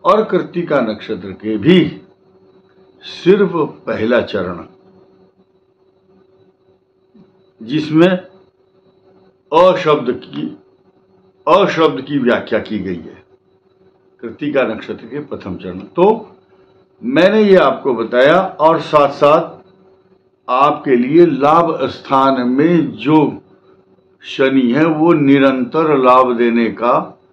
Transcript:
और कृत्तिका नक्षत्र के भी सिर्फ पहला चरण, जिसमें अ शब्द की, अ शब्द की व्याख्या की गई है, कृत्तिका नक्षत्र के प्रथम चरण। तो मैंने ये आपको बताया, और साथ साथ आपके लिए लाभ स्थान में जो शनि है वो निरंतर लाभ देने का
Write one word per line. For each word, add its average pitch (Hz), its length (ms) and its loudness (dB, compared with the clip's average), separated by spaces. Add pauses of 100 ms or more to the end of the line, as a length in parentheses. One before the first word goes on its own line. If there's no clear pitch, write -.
और 202 200 2
कृत्तिका 160 560 -4
नक्षत्र 104 520 -10
के 107 240 -8
भी 139 440 0 (1000)
सिर्फ 190 480 0 (360)
पहला 110 340 0
चरण, 90 440 -8 (3000)
जिसमें 151 460 0 (1400)
अ 175 240 4
शब्द 135 360 -2 (120)
की, - 320 -12 (920)
अ 185 180 4
शब्द 151 340 0
की 143 180 -6
व्याख्या 113 400 -2
की 104 200 -8
गई 92 160 -8
है, - 280 -18 (1000)
कृत्तिका 135 420 -6
नक्षत्र 110 440 -10
के 123 120 -12
प्रथम 104 380 -12
चरण। 90 220 -12
तो 196 580 -2 (680)
मैंने 180 400 2
ये 196 140 4
आपको 139 380 0
बताया, 123 460 2
और 160 400 0
साथ 147 280 2
साथ 151 460 2 (960)
आपके 139 480 0
लिए 147 300 4
लाभ 156 560 0
स्थान 135 680 -2
में 143 440 0
जो 127 500 0 (840)
शनि 131 480 0
है 151 120 2
वो 165 280 2
निरंतर 139 840 2
लाभ 127 380 4
देने 117 340 0
का 120 500 -4 (120)